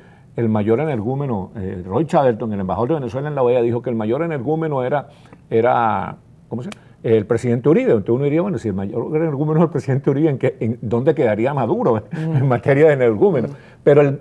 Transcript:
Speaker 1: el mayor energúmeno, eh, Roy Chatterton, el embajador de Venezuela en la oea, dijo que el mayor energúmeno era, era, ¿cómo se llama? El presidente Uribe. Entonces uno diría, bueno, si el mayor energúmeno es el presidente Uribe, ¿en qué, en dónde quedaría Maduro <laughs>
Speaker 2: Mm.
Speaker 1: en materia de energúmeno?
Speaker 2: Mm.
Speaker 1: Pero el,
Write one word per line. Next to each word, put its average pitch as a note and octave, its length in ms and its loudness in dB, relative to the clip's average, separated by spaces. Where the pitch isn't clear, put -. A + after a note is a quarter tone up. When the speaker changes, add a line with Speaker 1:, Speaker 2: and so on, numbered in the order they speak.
Speaker 1:
el A#2 140 0
mayor G#2+ 300 2
energúmeno, C3 800 -4
eh, F#2+ 260 -8
Roy A#2 220 -2
Chatterton, B2 480 0
el G2 60 -4
embajador F#2+ 300 -2
de D#3+ 60 0
Venezuela C3+ 320 -6
en D3 80 -6
la C3+ 60 -2
oea, B2 220 2
dijo A#2+ 180 -2
que C3 80 -6
el A#2 60 -2
mayor A2+ 260 -2
energúmeno D3+ 600 -4
era, C3+ 240 -4
era, A2+ 680 0
¿cómo A#2 140 -8
se F3 80 -12
llama? - 140 -16
El A2 240 2
presidente A#2+ 440 0
Uribe. A3+ 240 4
Entonces A2 200 0
uno C3+ 120 0
diría, D3+ 160 2
bueno, F#3+ 180 -4
si A2+ 80 -6
el G2 80 -2
mayor A#2 400 -6
energúmeno D#3 460 0
es - 40 6
el E3 60 -2
presidente C3+ 400 -2
Uribe, D3+ 180 2
¿en C3 80 -2
qué, A#2+ 220 -2
en A2 220 -4
dónde B2 340 0
quedaría A#2+ 400 0
Maduro C3 520 0
<laughs> - 40 -18
Speaker 2:
Mm. D#3+ 260 -4
Speaker 1:
en C3+ 100 2
materia C3+ 400 4
de D3 60 6
energúmeno? B2+ 540 2
Speaker 2:
Mm. C#2+ 40 -10
Speaker 1:
Pero C#3+ 180 6
el, C#3 200 0